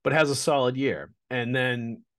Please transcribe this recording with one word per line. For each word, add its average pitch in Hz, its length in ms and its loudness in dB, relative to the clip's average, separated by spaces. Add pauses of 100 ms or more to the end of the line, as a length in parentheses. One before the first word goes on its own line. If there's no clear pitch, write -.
but 139 100 2
has 151 160 4
a 139 80 0
solid 131 400 2
year. 92 340 -2 (200)
And 123 260 -2
then 120 460 -2 (160)